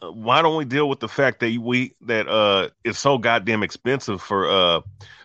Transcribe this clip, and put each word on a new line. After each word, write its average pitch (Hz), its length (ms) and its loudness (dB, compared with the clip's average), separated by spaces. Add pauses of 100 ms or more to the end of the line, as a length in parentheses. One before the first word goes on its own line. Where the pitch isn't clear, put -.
(120)
why 113 300 0
don't 160 160 2
we 151 80 -4
deal 139 240 0
with 135 100 -4
the 113 80 -6
fact 131 340 0
that 117 180 0
we, 123 420 -2
that, 110 260 -2
uh, 101 420 2 (140)
it's 107 160 -6
so 139 200 2
goddamn 113 440 0
expensive 117 580 -4
for, 98 280 -2
uh, 87 320 4 (440)